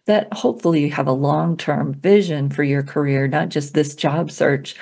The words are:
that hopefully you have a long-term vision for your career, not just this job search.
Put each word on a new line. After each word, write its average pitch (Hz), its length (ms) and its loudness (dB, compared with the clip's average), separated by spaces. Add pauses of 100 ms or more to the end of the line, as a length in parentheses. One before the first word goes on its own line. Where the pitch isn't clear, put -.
that 208 260 0
hopefully 170 500 0
you 147 100 0
have 139 160 -2
a 131 40 2
long-term 143 840 0
vision 170 540 2
for 139 140 -2
your 139 220 0
career, 139 420 0
not 156 220 0
just 147 260 -6
this 151 220 0
job 156 340 -2
search. 143 520 -2